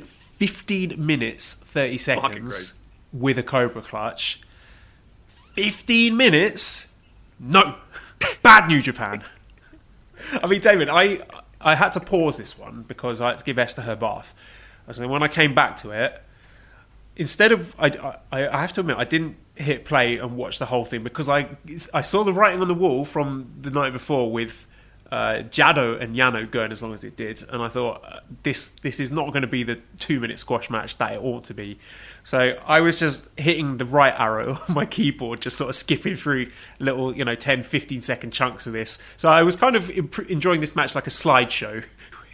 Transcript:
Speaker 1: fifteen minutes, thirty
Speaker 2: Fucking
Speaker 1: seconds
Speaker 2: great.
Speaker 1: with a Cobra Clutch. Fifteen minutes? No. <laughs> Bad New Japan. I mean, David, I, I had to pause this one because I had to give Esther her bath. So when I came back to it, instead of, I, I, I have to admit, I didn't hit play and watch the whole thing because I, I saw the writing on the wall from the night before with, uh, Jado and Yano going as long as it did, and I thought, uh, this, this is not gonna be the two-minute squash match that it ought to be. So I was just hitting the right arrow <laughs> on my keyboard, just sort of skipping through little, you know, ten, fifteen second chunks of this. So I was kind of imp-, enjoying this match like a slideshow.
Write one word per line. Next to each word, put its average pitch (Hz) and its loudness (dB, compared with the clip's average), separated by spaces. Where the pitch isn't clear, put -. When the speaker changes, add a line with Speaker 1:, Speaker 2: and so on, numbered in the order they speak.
Speaker 1:
fifteen - -6
minutes, 123 -2
thirty 127 -4
Speaker 2:
Fucking 127 0
Speaker 1:
seconds 113 -6
Speaker 2:
great. 95 -8
Speaker 1:
with 127 0
a 120 -4
Cobra 120 0
Clutch. - -8
Fifteen 226 0
minutes? 208 4
No. 147 4
<laughs> - -6
Bad 214 10
New 147 4
Japan. 107 -6
I 175 -2
mean, 190 2
David, 180 4
I, 185 2
I 156 4
had 180 2
to 175 -4
pause 165 0
this - -10
one 110 -16
because 123 -8
I 120 0
had 117 -4
to - -20
give 127 -4
Esther 120 -2
her 110 -6
bath. 107 -6
So 120 -8
when 143 0
I 147 2
came 147 2
back 135 2
to 107 -12
it, 113 -4
instead 196 2
of, 185 0
I, 139 -2
I, 139 -2
I 143 -2
have 180 -6
to 190 -4
admit, 143 -2
I 120 -2
didn't 160 -4
hit 139 -6
play 120 2
and 123 -8
watch 113 -10
the 127 -6
whole 123 -2
thing 117 -8
because 135 -8
I, 143 0
I 143 0
saw 208 0
the 196 2
writing 185 2
on 185 0
the 180 0
wall 147 0
from 139 -6
the 135 -10
night 135 -2
before 123 -2
with, 117 -8
uh, 110 -2
Jado 139 4
and 113 -8
Yano 117 2
going 110 -2
as 110 -10
long 110 -10
as 101 -16
it 104 -16
did, 110 -10
and 120 -6
I 117 -4
thought, 120 -6
uh, - -18
this, - 0
this 139 -6
is 131 -4
not 147 -4
gonna 131 -2
be 123 -2
the 117 -6
two-minute 117 -4
squash - -4
match 110 -6
that 110 -4
it 107 -8
ought 120 -6
to 110 -16
be. 104 -12
So 127 2
I 160 6
was 165 4
just 151 -2
hitting 147 0
the 127 -4
right 135 6
arrow 117 -2
<laughs> - -8
on 175 -2
my 143 0
keyboard, 120 -4
just - 0
sort 127 0
of 131 -4
skipping 175 0
through 131 -4
little, 131 -2
you 139 -2
know, 117 -2
ten, 127 -2
fifteen 131 -4
second 120 -4
chunks 120 -2
of 117 -8
this. 110 -2
So 165 2
I 160 8
was 175 4
kind 247 4
of 185 0
imp-, 190 -6
enjoying 170 0
this 151 -4
match 139 0
like 139 -4
a - -2
slideshow. 117 2